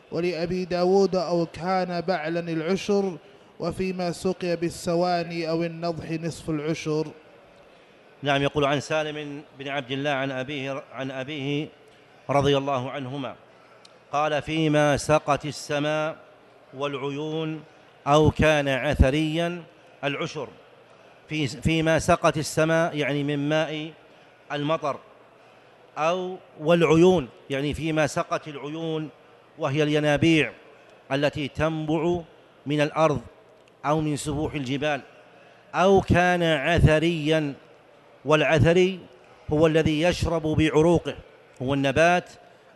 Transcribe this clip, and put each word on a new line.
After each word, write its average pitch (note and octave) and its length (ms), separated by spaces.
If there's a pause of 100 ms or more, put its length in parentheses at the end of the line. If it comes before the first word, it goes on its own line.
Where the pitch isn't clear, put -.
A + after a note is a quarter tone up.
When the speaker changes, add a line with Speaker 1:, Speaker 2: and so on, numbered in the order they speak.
(120)
Speaker 1:
ولأبي F3 520
داود: F3+ 520
"أو E3+ 300
كان F3+ 540
بعلا E3 400
العشر"، E3+ 760 (440)
وفيما F3+ 520
سقي F3+ 440
بالسواني E3+ 920
أو E3 140
النضح E3 460
نصف E3 400
العشر. D#3 560 (1160)
Speaker 2:
نعم، C#3 200
يقول: C#3+ 220
"عن C#3 160
سالم D3+ 640 (160)
بن C#3+ 100
عبد C#3 220
الله C#3 200
عن C3+ 200
أبيه، C3+ 520 (100)
عن C3 180
أبيه C#3+ 580 (600)
رضي C#3 260
الله C3+ 340
عنهما C3 440 (760)
قال: D3+ 300
فيما D3+ 540
سقت D3+ 500
السماء D3+ 680 (580)
والعيون D3 880 (440)
أو D3 240
كان D3+ 380
عثريا D3+ 960 (420)
العشر". C#3+ 440 (800)
في، D#3 180
فيما D#3+ 520
سقت E3 400
السماء D#3+ 580
يعني C#3+ 280
من C#3+ 240
ماء D#3 420 (600)
المطر، D3 440 (1000)
أو F3+ 380 (240)
والعيون E3 680 (220)
يعني C#3 240
فيما D#3 320
سقت E3 420
العيون D#3 600 (500)
وهي D3 240
الينابيع D3 680 (600)
التي C#3+ 360
تنبع D#3+ 720 (460)
من D3 140
الأرض D3 400 (680)
أو D3+ 140
من D3+ 160
سفوح D3 380
الجبال، C#3 460 (720)
أو F#3+ 260
كان F3+ 420
عثرياً، D#3 1120 (680)
والعثري D#3+ 760 (520)
هو D#3 140
الذي D#3 360
يشرب E3 400
بعروقه، D#3 760 (460)
هو C3+ 120
النبات D#3 560 (460)